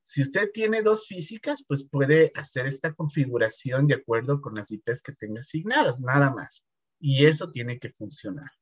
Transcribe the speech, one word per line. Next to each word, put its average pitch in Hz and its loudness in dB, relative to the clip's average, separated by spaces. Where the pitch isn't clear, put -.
Si - -2
usted 202 0
tiene 220 0
dos 214 2
físicas, 226 -6
pues 139 -4
puede 151 4
hacer 131 -6
esta 156 -6
configuración 131 0
de 135 6
acuerdo 120 -2
con 113 -10
las 107 -8
I 107 -8
Ps 117 -6
que 123 -14
tenga 107 -10
asignadas, 175 0
nada 131 4
más. 92 -12
Y 139 6
eso 160 4
tiene 123 -6
que - -10
funcionar. 107 -12